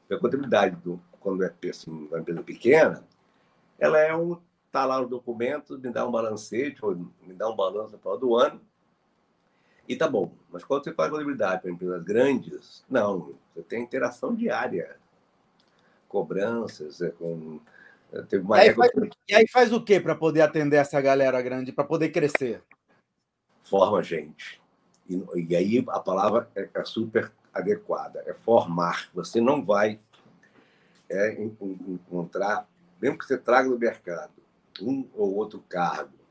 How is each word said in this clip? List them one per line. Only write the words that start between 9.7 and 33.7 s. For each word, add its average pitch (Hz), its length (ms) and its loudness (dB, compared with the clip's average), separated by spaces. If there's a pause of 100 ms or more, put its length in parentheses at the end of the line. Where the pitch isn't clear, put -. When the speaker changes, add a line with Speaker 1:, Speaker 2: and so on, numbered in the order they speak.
Speaker 1:
e 139 60 -4
tá 156 140 0
bom. 95 240 -2 (180)
Mas 87 140 -14
quando 143 180 -2
você - 100 -10
faz 156 180 -2
contabilidade 131 520 -4
para 90 80 -8
empresas 87 320 -8
grandes, 110 880 -2
não, 101 440 -2 (200)
você - 80 -16
tem 117 220 -8
interação 135 500 -6
diária, - 600 -4 (1120)
cobranças, 98 920 -4
é, 85 100 -2
com, 80 500 -10 (520)
é, - 100 -10
teve - 220 -2
uma 107 140 4
Speaker 2:
E - 20 10
aí 214 80 12
Speaker 1:
época 240 240 6
Speaker 2:
faz, - 180 -2 (180)
e 196 60 -2
aí 220 140 8
faz 240 240 6
o 240 100 0
quê 190 180 4
pra 160 140 0
poder 160 260 2
atender 151 360 4
essa 143 240 4
galera 135 400 4
grande, 127 320 -6
pra 143 120 0
poder 156 260 0
crescer? 143 520 -2 (1000)
Speaker 1:
Forma 98 360 4
a 82 40 0
gente. - 580 -10 (480)
E, 90 140 -4 (260)
e 87 80 2
aí 107 320 2
a - 120 -4
palavra 101 540 0
é, 98 200 -8
é 92 100 -4
super 113 480 -4 (200)
adequada, 85 760 -4
é 76 80 -8
formar. 85 800 2
Você 90 260 -2
não 127 240 2
vai, 104 360 0 (1080)
é, 101 320 -2
en-, - 200 -8
en-, 95 180 -8 (160)
encontrar, 92 760 -4 (320)
mesmo 147 180 -2
que - 80 -12
você 131 120 -2
traga 131 300 4
do 123 100 0